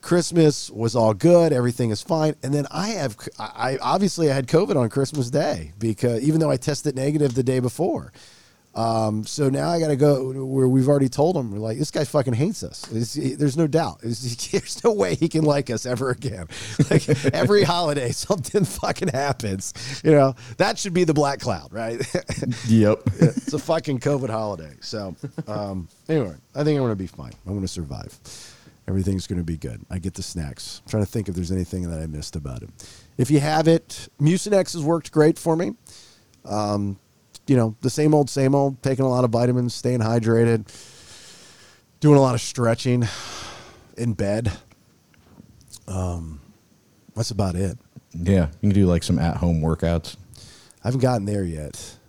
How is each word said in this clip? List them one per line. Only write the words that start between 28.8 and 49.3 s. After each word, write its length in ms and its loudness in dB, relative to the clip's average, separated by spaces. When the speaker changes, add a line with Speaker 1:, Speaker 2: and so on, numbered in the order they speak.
Speaker 1:
Everything's 400 -2
gonna 160 -4
be 140 -4
good. 340 -10
I 80 -6
get 160 -6
the 80 -12
snacks. 640 -10
I'm 60 -16
trying 140 0
to 60 -8
think 180 -4
if 60 -6
there's 180 -4
anything 380 -4
that 100 -6
I 60 -6
missed 300 -10
about 260 -10
it. 80 -18
If 140 2
you 80 6
have 260 2
it, 420 0
Mucinex 540 2
has 100 -6
worked 260 -2
great 300 4
for 160 0
me. 160 -4
Um, 560 -2
you 100 4
know, 240 2
the 100 0
same 240 2
old, 160 4
same 240 2
old, 280 0
taking 220 0
a 40 2
lot 160 2
of 60 2
vitamins, 440 0
staying 260 -2
hydrated, 640 2
doing 180 8
a 40 8
lot 160 4
of 40 -2
stretching 680 0
in 160 -2
bed. 400 0
Um, 520 -6
that's 160 -4
about 260 -2
it. 220 -4
Speaker 2:
Yeah, 360 2
you 100 2
can 0 -
do, 160 6
like, 160 4
some 160 2
at-home 420 2